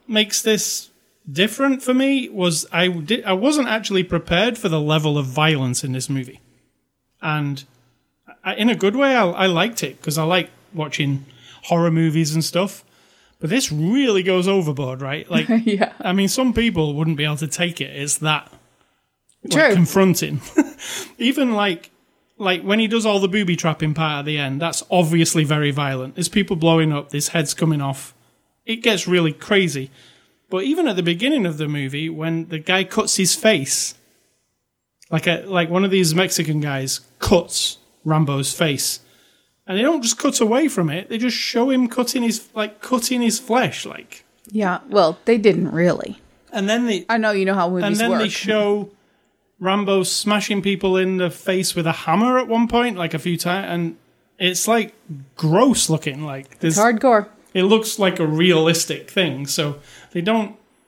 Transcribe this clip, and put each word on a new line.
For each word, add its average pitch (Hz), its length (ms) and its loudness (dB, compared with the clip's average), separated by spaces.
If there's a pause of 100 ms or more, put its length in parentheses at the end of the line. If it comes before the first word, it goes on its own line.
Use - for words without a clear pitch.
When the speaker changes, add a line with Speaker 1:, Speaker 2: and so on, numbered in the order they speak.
Speaker 1:
makes 214 340 0
this - 480 -2 (420)
different 254 500 0
for 254 120 0
me 269 360 0
was 175 420 -2
I 175 180 2
di-, 175 340 -2
I 202 100 0
wasn't 254 360 0
actually 202 340 0
prepared 180 540 0
for 196 120 -2
the 156 120 0
level 151 360 0
of 143 80 -2
violence 131 580 0
in 131 100 -4
this 131 160 -6
movie. 135 300 -6 (800)
And 147 420 -4 (800)
I, 190 120 -4
in 214 140 2
a 220 60 2
good 190 200 0
way, 269 200 2
I, 226 120 4
I 180 200 0
liked 190 360 0
it, 139 180 -8
'cause 147 160 -4
I 160 60 0
like 170 260 0 (240)
watching 139 520 -2 (380)
horror 170 280 2
movies 160 420 2
and 160 100 0
stuff. 190 400 -4 (560)
But 156 100 -6
this 254 220 -2
really 196 520 2
goes 185 240 2
overboard, 143 540 -2
right? 139 300 -8
Like, 160 160 0
Speaker 2:
<laughs> 226 160 2
Yeah. 208 380 0
Speaker 1:
I 185 100 -2
mean, 196 160 2
some 254 260 0
people 175 420 0
wouldn't 160 220 0
be 147 60 -2
able 151 140 -2
to 151 100 -4
take 170 320 -4
it. 143 160 -8
It's 143 220 -4
that, 151 340 -2 (960)
like, 285 220 4
Speaker 2:
True. 220 60 4
Speaker 1:
confronting. 175 680 2 (400)
<laughs> - 360 -12
Even, 254 360 0
like, 202 380 -2 (460)
like, 185 260 0
when 202 160 2
he 226 80 2
does 220 180 0
all 208 140 2
the 196 100 2
booby 180 260 0
trapping 156 380 -2
part 151 260 -2
at 143 60 -8
the 151 120 -4
end, 139 240 -4
that's 165 300 -4
obviously 165 540 2
very 147 260 2
violent. 135 440 -4
There's - 120 -4
people 196 300 -2
blowing 160 340 4
up, 143 200 -6
there's 143 180 -4
heads 156 240 -2
coming 156 280 0
off. 139 320 -6 (520)
It 226 120 -4
gets 220 300 0
really 175 240 2
crazy. 147 580 0 (600)
But 185 160 -2
even 311 220 0
at 208 100 0
the 180 60 0
beginning 196 420 0
of 160 120 -4
the 151 120 -4
movie, 143 400 -4
when 165 400 -6
the 160 100 -8
guy 185 240 2
cuts 202 340 -2
his 185 180 2
face, - 600 0 (1120)
like 160 180 -2
a, 170 180 0
like, 180 240 0
one 185 160 0
of 190 60 -2
these 180 240 4
Mexican 170 440 0
guys 139 420 -4 (180)
cuts - 580 0 (260)
Rambo's 143 500 0
face, 147 460 -2 (640)
and 185 120 -4
they 208 40 0
don't 302 200 2
just 233 180 -2
cut - 220 0
away 247 260 2
from 175 220 0
it, 170 200 -6
they 233 80 -4
just 240 200 -2
show 240 320 0
him 254 180 2
cutting 240 360 -2
his, 226 300 -2
like, 214 280 -6
cutting 247 400 -2
his 226 180 2
flesh, 220 460 -2
like. - 380 -16 (280)
Speaker 2:
Yeah, 202 280 -2 (100)
well, 180 360 4
they 233 120 4
didn't 175 340 2
really. - 480 0 (320)
Speaker 1:
And 196 180 -2
then 240 160 0
they 220 240 -2
Speaker 2:
I 233 80 2
know 220 140 0
you 196 140 0
know 190 80 2
how 180 160 2
movies 180 160 0
Speaker 1:
and 170 100 0
then 214 160 0
Speaker 2:
work. 226 100 2
Speaker 1:
they 214 80 0
show 208 640 0 (680)
Rambo 196 440 2
smashing 202 580 0
people 190 360 0
in 190 200 0
the 180 120 0
face 185 460 -2
with 165 120 -2
a 160 60 2
hammer 240 440 2
at 254 100 -2
one 226 200 2
point, 233 300 0
like, 170 160 -4
a 156 60 -4
few 170 180 -2
times, 185 320 -4
and 170 280 -4 (400)
it's, 180 300 -2
like, 226 260 0 (420)
gross 196 540 2
looking, 151 360 -4
like, 139 260 -12
Speaker 2:
It's - 80 -20
Speaker 1:
there's 160 180 0
Speaker 2:
hardcore. 220 520 4 (240)
Speaker 1:
It 185 100 2
looks 220 360 2
like 185 200 0
a 165 60 0
realistic 160 840 2
thing, 143 340 -2
so 143 340 -4 (320)
they 175 100 -4
don't 208 340 -2 (320)